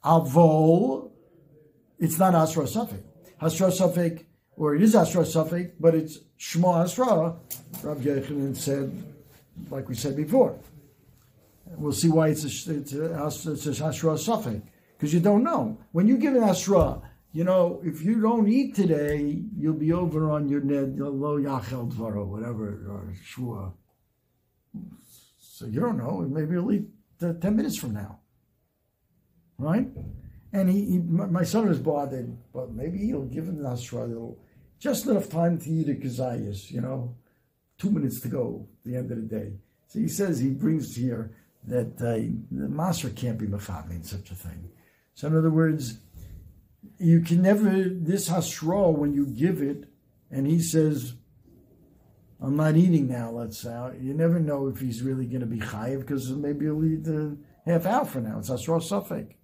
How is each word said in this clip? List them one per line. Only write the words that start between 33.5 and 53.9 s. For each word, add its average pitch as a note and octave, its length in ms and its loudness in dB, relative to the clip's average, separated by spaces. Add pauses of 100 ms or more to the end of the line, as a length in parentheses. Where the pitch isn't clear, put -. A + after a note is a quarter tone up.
the C3+ 80 -4
Asra, A#2+ 380 -6
he'll, A#2 280 -10 (420)
just - 280 -2
enough G#3+ 240 0
time E3+ 260 2
to D3+ 140 -6
eat D#3+ 180 0
a C3+ 60 0
kazayas, A#2+ 760 -6
you B2 120 -4
know, B2+ 340 -6 (600)
two G3 120 -2
minutes D3 300 0
to B2 80 -8
go, A#2 400 -4 (160)
the B2 100 -8
end B2 160 -4
of A#2 60 -6
the A2+ 60 -6
day. G#2+ 300 -8 (340)
So - 140 -8
he - 80 0
says, F3+ 300 -2
he C3+ 120 0
brings D3+ 460 0
here A#2 360 -4 (320)
that, A#2+ 380 -2
uh, A2+ 260 -2 (220)
the - 180 -4
master D#3 400 -2
can't A#2+ 300 -4
be A2 80 -4
mechaber F2 460 -8
in E2 100 -10
such F#2 300 -12
a - 20 -12
thing. E2+ 340 -14 (460)
So C#3+ 140 -6
in D#3 80 4
other D#3+ 140 4
words, D#3 480 2 (1000)
you E3+ 220 6
can F3 220 2
never, F#3+ 460 4
this F3+ 400 0
hasra, E3 640 2
when D3 220 0
you C#3 120 2
give D3 360 0
it, C#3+ 260 -6 (400)
and C3+ 200 -2
he E3 120 4
says, D#3 540 0 (1300)
"I'm C3+ 160 -2
not D#3 200 4
eating E3 300 6
now," A#2+ 240 -4
let's A#2 280 -8
say, A#2+ 420 -10